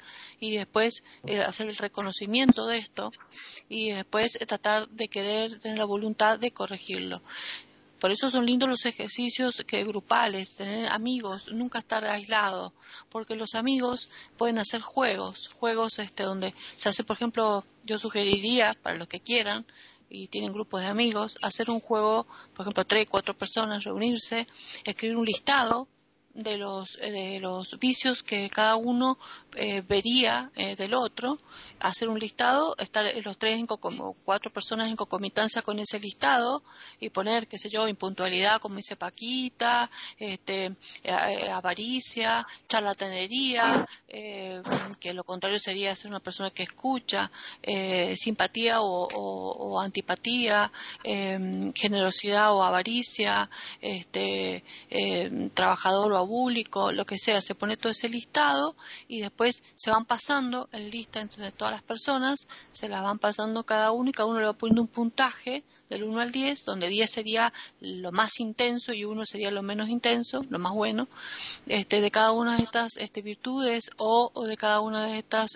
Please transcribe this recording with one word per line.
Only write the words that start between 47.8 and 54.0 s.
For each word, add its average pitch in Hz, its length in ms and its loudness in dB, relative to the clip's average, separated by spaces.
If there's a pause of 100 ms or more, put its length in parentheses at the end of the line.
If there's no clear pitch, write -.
simpatía 226 640 2
o, 180 260 0
o, 190 460 -4 (220)
o 185 60 0
antipatía, 208 920 0 (320)
eh, 190 720 -2
generosidad 202 800 4
o 190 100 4
avaricia, 202 840 2 (320)
este, 190 840 -4 (260)